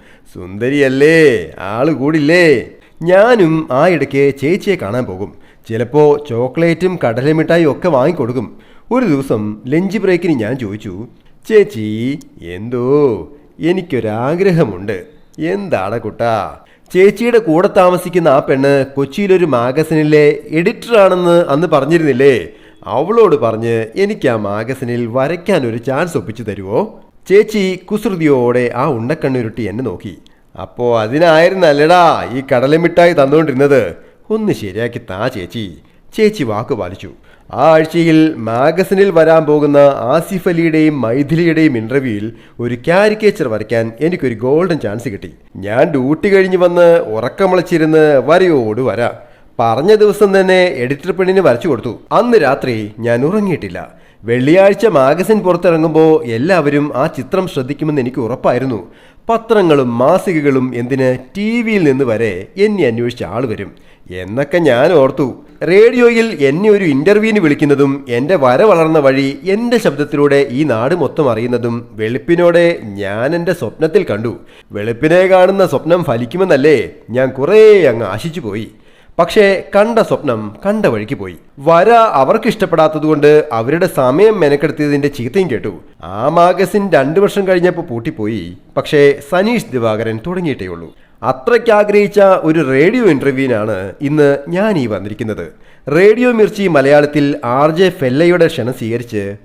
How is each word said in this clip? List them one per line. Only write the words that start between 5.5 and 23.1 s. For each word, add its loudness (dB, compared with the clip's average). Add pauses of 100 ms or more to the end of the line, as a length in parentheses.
ചിലപ്പോ 0
ചോക്ലേറ്റും -2
കടലമിഠായും 0
ഒക്കെ -4
വാങ്ങിക്കൊടുക്കും. -2 (360)
ഒരു 0
ദിവസം -4
ലഞ്ച് -2
ബ്രേക്കിന് -2
ഞാൻ -4
ചോദിച്ചു, -12 (420)
"ചേച്ചി, -2 (220)
എന്തോ -8 (760)
എനിക്കൊരാഗ്രഹമുണ്ട്." -2 (420)
"എന്താടാ -6
കുട്ടാ?" -6 (580)
"ചേച്ചിയുടെ 2
കൂടെ 0
താമസിക്കുന്ന 2
ആ 4
പെണ്ണ് 0 (100)
കൊച്ചിയിലൊരു 0
മാഗസിനിലെ 2 (100)
എഡിറ്ററാണെന്ന് 2
അന്ന് 0
പറഞ്ഞിരുന്നില്ലേ? 2 (380)
അവളോട് 2